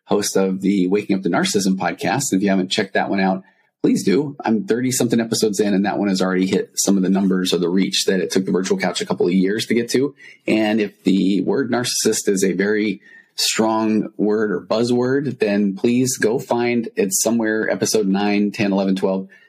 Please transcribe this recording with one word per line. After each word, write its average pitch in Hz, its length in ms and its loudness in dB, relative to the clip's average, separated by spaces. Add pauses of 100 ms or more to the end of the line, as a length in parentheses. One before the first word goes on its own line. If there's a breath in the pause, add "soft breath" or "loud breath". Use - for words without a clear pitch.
host 101 320 0
of 95 240 0
the 95 280 2
Waking 101 280 0
Up 95 60 -4
to 95 60 -2
Narcissism 95 480 0
podcast. 92 560 -2
If 98 100 2
you 101 60 2
haven't 95 220 0
checked - 240 -2
that 95 160 -2
one 95 100 -2
out, 95 220 0 (400 soft breath)
please - 220 2
do. 143 360 0
I'm 104 260 0
thirty 123 240 0
something 120 300 0
episodes 113 400 0
in, 104 140 0
and 98 100 2
that 95 140 -2
one 101 100 0
has 95 140 0
already 92 240 0
hit 95 280 -2
some - 220 0
of 95 60 2
the 90 80 2
numbers 92 420 2
or 87 60 2
the 90 100 0
reach 95 380 0
that 98 140 2
it 82 100 -2
took 95 140 0
the 98 80 -4
Virtual 95 260 0
Couch 90 220 -2
a - 60 -6
couple - 200 0
of 87 60 2
years 95 340 0
to 120 80 0
get 117 160 0
to. 139 240 0 (320 loud breath)
And 110 340 2
if - 240 -4
the 95 380 2
word 113 280 -2
narcissist - 580 -2
is 98 160 2
a 95 80 2
very 104 480 -2 (340 loud breath)
strong 110 840 0
word 107 340 0
or 87 80 -4
buzzword, 123 760 0
then 101 360 2
please 123 440 0
go 110 200 2
find, 120 580 -2
it's 98 260 0
somewhere 110 480 0
episode 101 360 0
nine, 104 440 0
ten, 101 220 -2
eleven, 95 220 2
twelve, 95 320 -2 (220 soft breath)